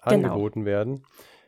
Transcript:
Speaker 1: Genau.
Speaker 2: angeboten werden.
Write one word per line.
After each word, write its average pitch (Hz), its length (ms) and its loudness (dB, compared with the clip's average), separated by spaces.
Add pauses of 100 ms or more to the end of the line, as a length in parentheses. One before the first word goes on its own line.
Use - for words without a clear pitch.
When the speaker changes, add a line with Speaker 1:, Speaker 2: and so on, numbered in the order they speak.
Speaker 1:
Genau. 123 200 4
Speaker 2:
angeboten 104 360 -4
werden. 107 400 -2 (440)